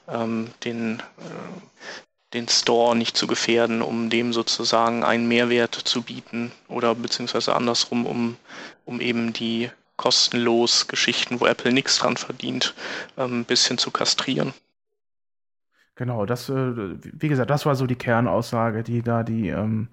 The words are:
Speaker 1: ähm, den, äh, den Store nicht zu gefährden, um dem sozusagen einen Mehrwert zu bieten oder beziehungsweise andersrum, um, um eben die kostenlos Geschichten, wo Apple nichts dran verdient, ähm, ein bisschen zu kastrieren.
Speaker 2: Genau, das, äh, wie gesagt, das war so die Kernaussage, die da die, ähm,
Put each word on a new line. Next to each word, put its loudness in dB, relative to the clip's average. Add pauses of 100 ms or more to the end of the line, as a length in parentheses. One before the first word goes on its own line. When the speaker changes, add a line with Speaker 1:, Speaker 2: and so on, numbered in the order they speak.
Speaker 1:
ähm, -4 (160)
den, -4 (180)
äh, -14 (760)
den -4
Store 4
nicht 0
zu 0
gefährden, 2
um -2
dem 2
sozusagen 0
einen 2
Mehrwert 2
zu -2
bieten -8 (180)
oder 0
beziehungsweise -2
andersrum, 0
um, -2 (480)
um -8
eben 0
die -2 (260)
kostenlos 2
Geschichten, 0
wo 4
Apple 4
nichts 2
dran 2
verdient, -4 (420)
ähm, -2
ein -4
bisschen 2
zu -2
kastrieren. 0 (1400)
Speaker 2:
Genau, -2
das, -2
äh, 0 (300)
wie -4
gesagt, 2
das 2
war 4
so 0
die 0
Kernaussage, 2
die -2
da 2
die, -2
ähm, -2